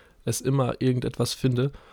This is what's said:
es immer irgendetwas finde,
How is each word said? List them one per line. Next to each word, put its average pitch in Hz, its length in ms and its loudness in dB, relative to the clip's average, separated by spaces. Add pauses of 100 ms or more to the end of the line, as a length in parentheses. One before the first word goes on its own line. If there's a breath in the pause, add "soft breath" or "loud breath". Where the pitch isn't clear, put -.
(240 soft breath)
es 117 160 -4
immer 127 400 0
irgendetwas 123 540 0
finde, 131 380 2 (220 soft breath)